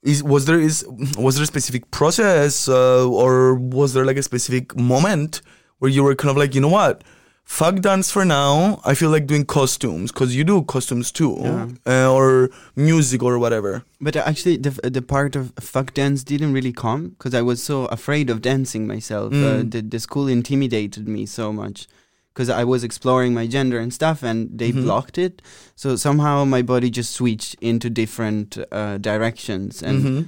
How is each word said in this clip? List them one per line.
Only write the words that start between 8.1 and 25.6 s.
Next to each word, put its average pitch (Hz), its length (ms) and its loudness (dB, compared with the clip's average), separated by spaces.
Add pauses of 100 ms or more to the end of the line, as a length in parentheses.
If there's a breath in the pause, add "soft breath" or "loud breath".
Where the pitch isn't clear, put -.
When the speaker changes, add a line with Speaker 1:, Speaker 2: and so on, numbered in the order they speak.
Speaker 1:
for 202 140 2
now. 151 600 2
I 139 100 4
feel 156 160 2
like 151 160 2
doing 147 180 2
costumes," 117 680 -2
'cause 127 220 0
you 139 100 0
do 185 180 4
costumes 123 480 -4
too, 151 300 0
Speaker 2:
Yeah. 120 260 -4 (200)
Speaker 1:
uh, 131 260 4
or 131 380 6 (260 loud breath)
music 143 460 2
or 123 160 2
whatever. 110 440 -2 (180)
Speaker 2:
But 143 160 -4
actually, 156 420 0
the, 135 120 -2 (200)
the 127 120 -4
part 139 320 -2
of 131 260 -6
fuck 131 340 -4
dance 139 280 0
didn't 143 300 -2
really 131 200 -2
come 135 460 -6
'cause 127 160 -6
I 120 80 2
was 123 200 0
so 135 240 -4
afraid 143 440 -2
of 113 120 -4
dancing 127 440 -2
myself. 107 460 -6
Uh, 139 40 0 (260)
Speaker 1:
Mm. 120 100 -4
Speaker 2:
the, 117 100 -4
the 110 160 -8
school 139 300 -4
intimidated 120 800 -2
me 107 180 -6
so 107 260 -8
much 104 360 -10 (460)
'cause 120 140 -4
I 120 140 0
was 123 220 0
exploring 127 500 0
my 117 140 -4
gender 127 320 -2
and 120 120 -8
stuff, 156 300 -2
and 113 340 -4
they 117 140 -2
Speaker 1:
Mm-hmm. 127 140 -2
Speaker 2:
blocked 120 340 -2
it. 180 240 -4 (320 loud breath)